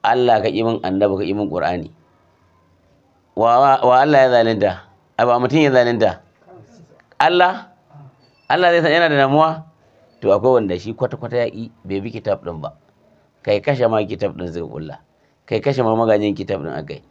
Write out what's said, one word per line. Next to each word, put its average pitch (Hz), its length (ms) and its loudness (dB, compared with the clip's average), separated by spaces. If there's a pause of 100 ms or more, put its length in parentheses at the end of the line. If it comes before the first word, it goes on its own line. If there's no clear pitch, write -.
Allah, 120 380 2
ka 110 120 -2
ƙi 107 80 -2
bin 113 240 -2
Annabi, 98 320 0
ka 101 80 -4
ƙi 95 80 -4
bin 101 160 -4
Qur'ani, 82 400 -4 (1400)
wa, 117 240 2
wa, 139 120 4 (120)
wa 123 160 4
Allah 143 240 4
ya 127 80 4
zalunta? 113 420 2 (460)
Ai, 117 80 2
ba 123 160 2
mutum 127 160 0
ya 143 160 4
zalunta. 117 480 2 (960)
Allah? 180 560 0 (720)
Allah 175 320 2
zai 165 80 2
san 147 80 2
yana 165 160 2
da 143 160 2
damuwa? 156 400 0 (560)
To, 95 80 0
akwai 113 320 4
wanda 90 160 -4
shi 104 160 -10
kwata-kwata 120 420 -6
ya 120 140 -2
ƙi, 113 200 -14 (140)
bai 98 160 -6
bi 98 100 -10
kitab 110 340 -6
ɗin 85 180 -10
ba. 69 100 -12 (680)
Kai 104 180 -2
kashe 127 300 -2
ma 110 160 -2
kitab 101 320 -6
ɗin 87 100 -10
zai 85 140 -10
ƙulla. 76 360 -14 (480)
Kai 113 140 -4
kashe 131 220 -2
ma 110 120 2
magajin 107 400 0
kitab 95 280 -6
ɗin 78 100 -10
akai. 73 380 -12